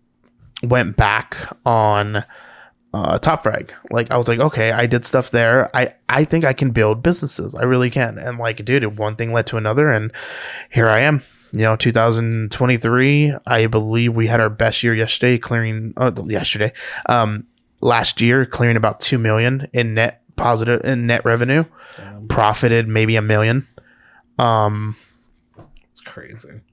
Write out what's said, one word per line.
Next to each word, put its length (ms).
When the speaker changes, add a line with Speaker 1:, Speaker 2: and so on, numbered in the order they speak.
Speaker 1:
went 340
back 380
on, 560
uh, 240
Top 240
Frag. 280
Like, 180
I 80
was 100
like, 120
"Okay, 320
I 160
did 180
stuff 240
there. 460
I, 180
I 140
think 220
I 80
can 180
build 320
businesses. 500
I 100
really 280
can." 260
And, 220
like, 260
dude, 320
one 200
thing 160
led 140
to 100
another, 340
and 200
here 160
I 140
am. 200
You 120
know, 120
two 160
thousand 600
twenty-three, 840
I 220
believe 480
we 120
had 120
our 100
best 320
year 140
yesterday, 420
clearing, 600
uh, 140
yesterday, 460
um, 380
last 400
year, 260
clearing 300
about 240
two 180
million 540
in 200
net 280
positive, 480
in 200
net 200
revenue, 400
Speaker 2:
Damn. 320
Speaker 1:
profited 600
maybe 280
a 40
million. 460
Um, 560
Speaker 2:
It's 100
crazy. 600